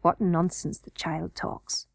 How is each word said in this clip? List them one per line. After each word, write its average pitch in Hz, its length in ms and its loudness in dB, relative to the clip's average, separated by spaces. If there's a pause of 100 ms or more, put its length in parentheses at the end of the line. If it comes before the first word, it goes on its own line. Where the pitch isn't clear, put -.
What 170 180 4
nonsense 175 580 2
the - 120 -14
child 165 440 -6
talks - 600 -6